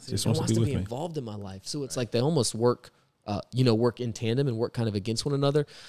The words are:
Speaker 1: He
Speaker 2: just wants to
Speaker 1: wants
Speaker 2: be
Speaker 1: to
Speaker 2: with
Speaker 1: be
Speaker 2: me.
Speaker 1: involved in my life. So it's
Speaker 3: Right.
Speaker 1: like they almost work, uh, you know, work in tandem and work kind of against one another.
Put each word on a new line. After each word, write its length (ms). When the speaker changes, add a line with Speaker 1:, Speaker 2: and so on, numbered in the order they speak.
Speaker 1:
He 80
Speaker 2:
just 140
wants 140
to 20
Speaker 1:
wants 100
Speaker 2:
be 40
Speaker 1:
to 60
Speaker 2:
with 80
Speaker 1:
be 60
Speaker 2:
me. 60
Speaker 1:
involved 380
in 40
my 120
life. 320
So 160
it's 140
Speaker 3:
Right. 40
Speaker 1:
like 100
they 80
almost 360
work, 360
uh, 140
you 120
know, 120
work 240
in 140
tandem 340
and 100
work 160
kind 160
of 60
against 280
one 120
another. 320